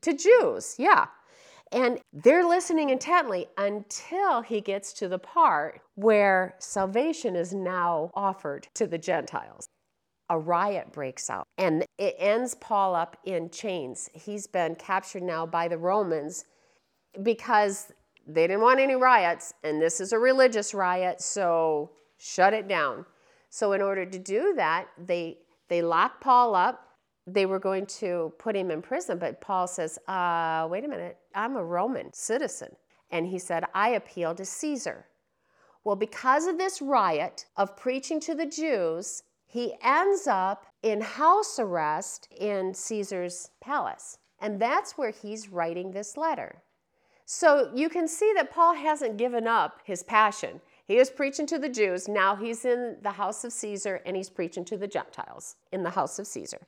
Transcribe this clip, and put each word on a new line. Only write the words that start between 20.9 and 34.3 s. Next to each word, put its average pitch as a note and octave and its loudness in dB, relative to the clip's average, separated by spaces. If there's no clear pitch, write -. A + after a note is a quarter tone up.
so E3 0
shut F#3+ 2
it G3+ -6
down. D#3 -2
So G3+ 0
in F#3+ 2
order G3 0
to F#3 -12
do B3 0
that, F3+ 0
they, F3 -4
they F3 0
lock E3+ 0
Paul B3 6
up. G3 0
They F#3+ 2
were F#3+ 0
going F#3+ -2
to F3 -4
put A3 -4
him F#3 -2
in D#3+ -4
prison, B3+ -6
but E3 -6
Paul F#3 -2
says, E3 -6
"Uh, E3+ -2
wait G3+ -6
a D4+ -8
minute, F3 -10
I'm A#3+ -4
a F#3+ -4
Roman F3+ -4
citizen." - -4
And E3+ -2
he F#3 -6
said, E3+ -4
"I G#3 2
appeal F3 -4